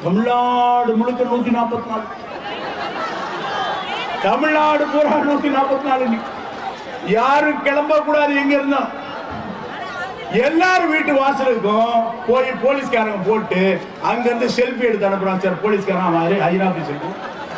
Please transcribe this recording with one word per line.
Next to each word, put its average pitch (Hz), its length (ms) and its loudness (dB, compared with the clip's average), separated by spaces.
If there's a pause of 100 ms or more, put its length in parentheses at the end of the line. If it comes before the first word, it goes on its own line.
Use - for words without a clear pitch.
தமிழ்நாடு 240 880 2
முழுக்க 247 300 0
நூத்தி 240 260 0
நாற்பத்தி 226 380 0
நாலு. 233 140 -4 (2250)
தமிழ்நாடு 302 640 2
பூரா 294 240 2
நூத்தி 285 480 0
நாற்பத்தி 269 260 0
நாலு. 262 220 0 (1000)
யாரும் 277 560 2
கிளம்ப 294 360 2
கூடாது. 294 360 2
எங்க 277 180 2
இருந்தா 269 340 2 (1400)
எல்லாரும் 330 580 4
வீட்டு 302 240 0
வாசலுக்கும் 233 920 2 (240)
போய் 254 240 4 (120)
போலீஸ்காரங்க 233 540 2 (100)
போட்டு 190 540 2 (220)
அங்க 226 260 0
இருந்து 240 180 0
செல்ஃபி 247 360 0
எடுத்து 202 240 2
அனுப்புறான் 190 300 0
சார் 180 240 0
போலீஸ்காரன். 190 420 0
அவன் 170 180 2
ஐ-, 156 180 2
ஐ 185 280 2
ஆபீஸ் 156 200 -2
இருக்கும். 156 260 -6 (440)